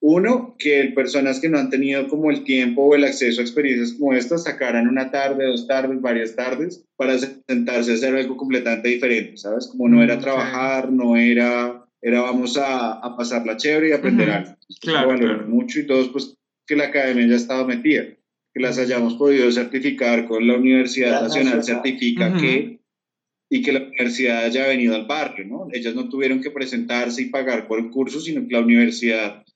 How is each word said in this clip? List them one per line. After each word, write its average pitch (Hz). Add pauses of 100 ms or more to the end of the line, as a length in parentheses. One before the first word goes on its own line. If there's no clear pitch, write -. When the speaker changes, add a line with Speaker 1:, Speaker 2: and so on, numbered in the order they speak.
Speaker 1:
uno, 196
que 143
personas 135
que 165
no 151
han 131
tenido 139
como 151
el 139
tiempo 127
o 147
el 143
acceso 123
a 120
experiencias 120
como 143
estas -
sacaran 120
una 131
tarde, 139
dos 120
tardes, 131
varias 117
tardes 131 (120)
para 131
sentarse 120
a -
hacer 131
algo 131
completamente 120
diferente, 120
¿sabes? 107
Como 123
no 117
era 117
Speaker 2:
Mm, 139
ok. 135
Speaker 1:
trabajar, 131
no 120
era, 120 (180)
era 120
vamos 123
a, 127
a 120
pasarla 117
chévere 156
y 151
aprender 120
Speaker 2:
Ujú. 104
Speaker 1:
algo. -
Entonces, -
Speaker 2:
Claro, 147
Speaker 1:
lo 131
valoro 117
Speaker 2:
claro. 107
Speaker 1:
mucho 123
y 139
todos, 131
pues, 131 (320)
que 151
la 147
academia 131
ya 120
estaba 131
metida, 123 (500)
que 123
las 123
hayamos 120
podido 139
certificar 120
con 113
la 123
Universidad 127
Speaker 3:
La 139
Speaker 1:
Nacional 127
Speaker 3:
Nacional. 120
Speaker 1:
certifica 131
Speaker 2:
Ujú. 185
Speaker 1:
que, 135 (720)
y 123
que 143
la 135
universidad 120
haya 131
venido 123
al 110
barrio, 135
¿no? 135
Ellas 117
no 120
tuvieron 131
que 143
presentarse 123
y 123
pagar 127
por 110
el 117
curso, 135
sino 151
que 120
la 120
universidad, 113 (140)